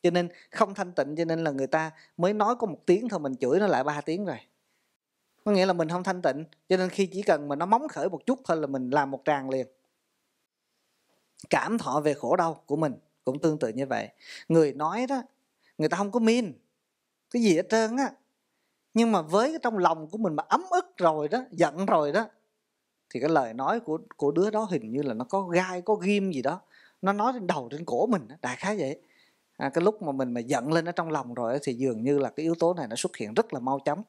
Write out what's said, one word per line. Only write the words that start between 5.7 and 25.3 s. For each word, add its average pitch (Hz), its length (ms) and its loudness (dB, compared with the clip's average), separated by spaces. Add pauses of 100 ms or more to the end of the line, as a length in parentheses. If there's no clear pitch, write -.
mình 165 160 0
không 175 140 -4
thanh 185 180 -4
tịnh, 151 240 0 (240)
cho 185 80 4
nên 185 120 0
khi 190 160 0
chỉ 185 160 -8
cần 151 260 2
mà 143 80 -2
nó 160 100 -2
móng 233 220 2
khởi 156 220 -4
một 160 160 -8
chút 262 200 0
thôi 165 120 0
là 151 100 -2
mình 131 220 -4
làm 139 220 2
một 135 140 -10
tràng 139 240 0
liền. 131 180 -2 (1800)
Cảm 165 280 0
thọ 143 260 -2
về 147 100 2
khổ 135 220 0
đau 165 300 -2
của 143 100 -4
mình 151 180 0 (300)
cũng 135 160 -2
tương 156 200 0
tự 131 80 -2
như 120 180 -4
vậy. 110 240 -4 (380)
Người 156 260 4
nói 175 360 -2
đó, 262 140 -2 (540)
người 156 120 0
ta 170 80 0
không 202 140 -2
có 247 80 0
mean 226 340 2 (760)
cái 240 100 2
gì 202 140 6
hết 175 140 2
trơn 226 280 2
á, 269 140 0 (840)
nhưng 226 180 4
mà 190 100 4
với 196 300 2
cái - 120 -6
trong 226 140 0
lòng 165 320 2
của 214 80 -10
mình 196 180 0
mà 151 140 -2
ấm 311 200 2
ức 359 280 0
rồi 156 300 4
đó, 240 240 -2
giận 170 340 2
rồi 156 260 4
đó, 214 180 2 (800)
thì 127 100 -6
cái 139 100 2
lời 131 240 2
nói 147 260 -2
của, 160 200 -6 (180)
của 143 140 2
đứa 180 200 2
đó 214 200 -2
hình 117 200 -4
như 135 100 -4
là 135 120 -4
nó 113 120 -6
có 196 160 -2